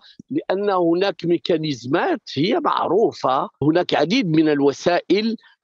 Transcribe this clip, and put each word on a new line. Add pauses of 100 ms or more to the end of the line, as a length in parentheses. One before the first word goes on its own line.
(300)
لأن
هناك
ميكانيزمات (140)
هي
معروفة. (120)
هناك
عديد
من
الوسائل (280)